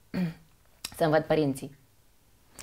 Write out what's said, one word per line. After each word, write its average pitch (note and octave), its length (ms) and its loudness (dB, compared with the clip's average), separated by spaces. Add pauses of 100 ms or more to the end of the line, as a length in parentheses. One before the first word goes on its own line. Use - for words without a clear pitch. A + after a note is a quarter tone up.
<clears throat> - 880 -8
să-mi D#3+ 140 2
văd D3+ 120 4
părinții. C#3+ 540 0 (840)